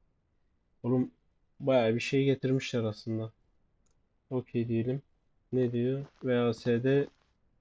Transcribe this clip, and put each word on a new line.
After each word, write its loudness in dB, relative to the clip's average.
Oğlum 0
bayağı 4
bir -2
şey 0
getirmişler 0
aslında. -6
Okey -4
diyelim. -2
Ne 0
diyor? -2
V 2
A 2
S 0
D 2